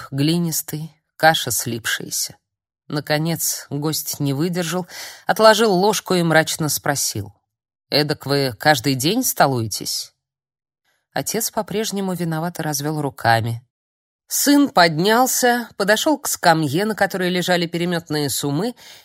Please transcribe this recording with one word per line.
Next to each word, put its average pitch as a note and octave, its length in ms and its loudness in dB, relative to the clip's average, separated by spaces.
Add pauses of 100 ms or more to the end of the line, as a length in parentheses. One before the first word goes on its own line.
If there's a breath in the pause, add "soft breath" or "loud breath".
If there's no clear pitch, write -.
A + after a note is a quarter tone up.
(100)
глинистый, D#3 800 -2 (240)
каша D#3 380 2
слипшаяся. - 840 -6 (520)
Наконец D3+ 800 -2
гость D3 480 -6
не C#3 140 0
выдержал, F3 560 -2 (380 loud breath)
отложил G#3+ 460 6
ложку F#3 420 2
и F3+ 100 2
мрачно D#3+ 440 2
спросил: - 640 -4 (640)
"Эдак D3 320 0
вы C3+ 320 0
каждый C#3+ 380 2
день F3 260 0
столуетесь?" - 880 -2 (1000)
Отец - 400 -4
по-прежнему G3 640 -4
виновато E3 500 -4
развел D3+ 360 -4
руками. A#2 640 0 (640)
Сын C#4+ 420 4
поднялся, A3 1080 2
подошел G#3+ 420 2
к - 80 -12
скамье, D#3+ 600 2
на G#3+ 100 -4
которой F#3 340 0
лежали F3 360 0
переметные E3 640 -2
сумы, D#3+ 440 -2 (300 loud breath)